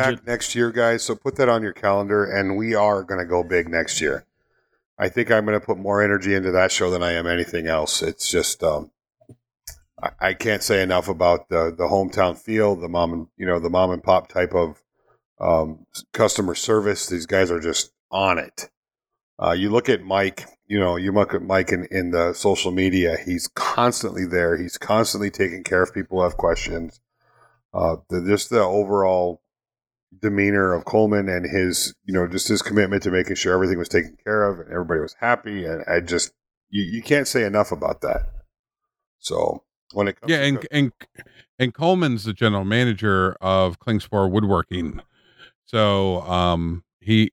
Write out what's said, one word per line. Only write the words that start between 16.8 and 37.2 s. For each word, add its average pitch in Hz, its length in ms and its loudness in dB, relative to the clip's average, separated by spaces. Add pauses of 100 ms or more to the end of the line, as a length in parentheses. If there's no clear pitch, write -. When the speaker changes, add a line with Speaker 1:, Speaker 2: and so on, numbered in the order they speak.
Speaker 2:
These 85 200 -6
guys 95 240 2
are 85 100 -2
just 80 320 -4 (180)
on 92 280 2
it. - 320 -10 (720)
Uh, 85 100 2
you 92 180 0
look 120 200 2
at 95 120 0
Mike, 95 440 -2 (200)
you 104 140 -2
know, 90 160 2
you 95 160 -2
look 101 220 2
at - 80 -2
Mike 95 300 0
in, 87 180 -2
in 92 220 -2
the 87 200 2
social 95 380 0
media, 90 520 2
he's 87 260 -4
constantly 110 760 -2
there. 87 320 0
He's 87 220 -6
constantly 104 520 0
taking 92 340 -4
care 92 180 2
of - 100 -2
people 95 260 -6
who 90 60 2
have 87 140 -2
questions. 82 640 -4 (720)
Uh, 85 220 0 (120)
the, 90 180 -4
just 101 240 2
the 117 120 4
overall 95 800 2 (760)
demeanor 101 540 2
of 85 140 -2
Coleman 104 420 2
and 87 180 -2
his, 92 480 -2 (100)
you 95 80 -8
know, 90 140 2
just 90 220 -4
his 104 140 0
commitment 101 420 0
to 98 60 -2
making 92 260 0
sure - 180 0
everything 92 240 2
was 85 100 -6
taken - 360 0
care 107 200 0
of 98 160 -2
and - 120 -16
everybody 85 280 -2
was 78 200 -8
happy. 110 440 -2
And 80 220 -6
I 85 140 2
just, 85 320 -2 (360)
you, 101 140 -4
you 107 200 -6
can't 143 260 0